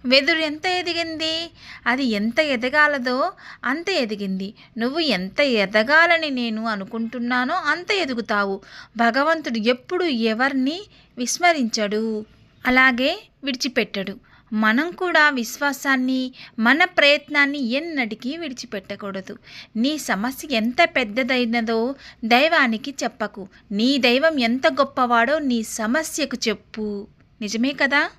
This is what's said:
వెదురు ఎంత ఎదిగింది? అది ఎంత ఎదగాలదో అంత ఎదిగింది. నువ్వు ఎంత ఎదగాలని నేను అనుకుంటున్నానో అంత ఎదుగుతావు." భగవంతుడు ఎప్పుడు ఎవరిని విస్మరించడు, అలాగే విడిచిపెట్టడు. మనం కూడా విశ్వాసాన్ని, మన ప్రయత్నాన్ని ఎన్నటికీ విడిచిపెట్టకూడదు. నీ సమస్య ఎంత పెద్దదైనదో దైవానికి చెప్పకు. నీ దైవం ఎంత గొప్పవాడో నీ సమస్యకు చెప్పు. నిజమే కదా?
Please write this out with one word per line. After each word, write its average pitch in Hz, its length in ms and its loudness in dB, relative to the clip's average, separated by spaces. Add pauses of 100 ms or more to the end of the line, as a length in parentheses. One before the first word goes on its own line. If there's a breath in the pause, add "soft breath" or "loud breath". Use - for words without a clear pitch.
వెదురు 277 320 4
ఎంత 311 280 -2
ఎదిగింది? 330 840 -4 (360 loud breath)
అది 254 180 0
ఎంత 226 360 0
ఎదగాలదో 277 920 0 (320 loud breath)
అంత 311 260 -2
ఎదిగింది. 202 640 -4 (240 soft breath)
నువ్వు 254 200 -2
ఎంత 208 420 -2
ఎదగాలని 285 920 4
నేను 233 360 -4
అనుకుంటున్నానో 233 880 -4
అంత 339 380 -2
ఎదుగుతావు." 220 680 0 (360 loud breath)
భగవంతుడు 262 600 2
ఎప్పుడు 254 460 0
ఎవరిని 262 760 0 (380 soft breath)
విస్మరించడు, 220 1040 0 (420)
అలాగే 262 560 2 (220)
విడిచిపెట్టడు. 226 880 -4 (180)
మనం 220 380 2
కూడా 330 400 2
విశ్వాసాన్ని, 262 1040 -2 (240 loud breath)
మన 262 260 4
ప్రయత్నాన్ని 294 720 2
ఎన్నటికీ 262 800 -4
విడిచిపెట్టకూడదు. 202 1000 -10 (400 loud breath)
నీ 277 220 0
సమస్య 247 580 -4
ఎంత 226 260 0
పెద్దదైనదో 240 1120 0 (300 loud breath)
దైవానికి 269 680 2 (100)
చెప్పకు. 208 440 -8 (240 soft breath)
నీ 247 260 2
దైవం 269 400 2
ఎంత 247 280 0
గొప్పవాడో 269 720 2
నీ 247 240 0
సమస్యకు 254 760 -4 (120)
చెప్పు. 208 580 -6 (340)
నిజమే 226 320 -2
కదా? 285 460 0